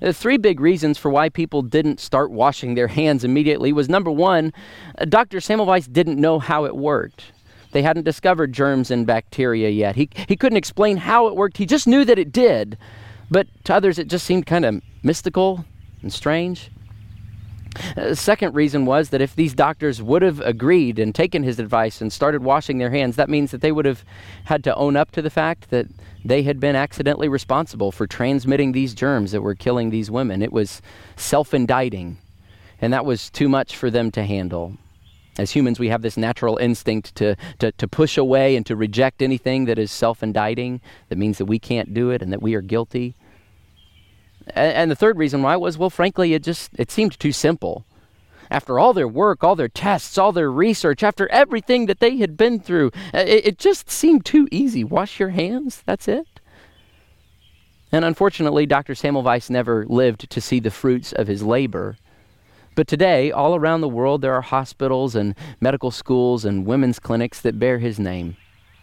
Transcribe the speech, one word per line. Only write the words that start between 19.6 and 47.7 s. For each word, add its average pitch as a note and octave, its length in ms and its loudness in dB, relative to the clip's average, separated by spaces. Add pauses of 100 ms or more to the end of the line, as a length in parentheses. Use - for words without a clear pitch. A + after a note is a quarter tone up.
would C3+ 200 2
have D#3+ 200 0
agreed A#2+ 580 0
and G#2+ 160 -2
taken E3+ 260 0
his B2+ 160 -4
advice A2+ 440 -2
and A2 100 -6
started C#3+ 320 0
washing C3+ 360 0
their B2 100 0
hands, B2+ 260 0
that - 140 0
means D3 220 0
that B2+ 100 -10
they D#3 100 2
would D3+ 140 0
have C3+ 180 -2 (400)
had D3+ 220 0
to C3+ 100 0
own C#3+ 220 0
up D#3 140 2
to E3 100 -6
the D3+ 80 -2
fact D#3+ 400 -4
that B2 180 0 (380)
they C3+ 180 2
had C#3 160 -2
been C#3 160 0
accidentally C#3+ 540 -2
responsible C3 600 -2
for G2+ 160 -6
transmitting C3+ 680 0
these C3 200 -2
germs A#2 380 -2
that G#2 100 -2
were G2+ 140 -4
killing A#2+ 340 -2
these G#2+ 220 -4
women. A2 300 -2
It G#2+ 100 -2
was G#2+ 300 -2 (340)
self-indicting, B2 1040 -2 (640)
and A#2 100 0
that C3 140 0
was B2 240 -4
too - 180 0
much C3+ 300 0
for B2+ 120 -2
them A2+ 220 0
to G#2+ 140 -4
handle. F#2 480 -6 (640)
As G3 120 -2
humans, B2 280 0
we A#2+ 80 -2
have A2+ 140 -2
this A2+ 160 -6
natural A2+ 400 -2
instinct A2 580 -4
to, G#2 220 0 (220)
to, A2+ 120 -2
to - 160 -6
push - 300 0
away C3+ 400 4
and A2 80 -4
to A#2 100 -4
reject A2 460 0
anything C3 420 0
that A2+ 160 0
is G#2+ 100 -2
self-indicting, A#2 920 -2 (260)
that F2 100 -6
means G#2 200 0
that G2 80 -4
we A2 120 0
can't A2 360 -4
do B2 160 0
it B2 120 -2
and F#2 120 -6
that G2+ 80 -6
we A2 120 -2
are G#2 80 -2
guilty. A#2 540 -4 (1300)
A-, - 120 -6
and D#3 320 2
the C#3+ 40 -2
third G#3+ 220 2
reason C#3+ 240 0
why C#3 140 2
was, F3 220 -4
well, F3+ 120 0
frankly, F3 440 0
it D#3 100 0
just, - 340 -6
it A#2+ 140 -2
seemed G#3+ 260 0
too D3 140 -2
simple. C#3 540 -2 (640)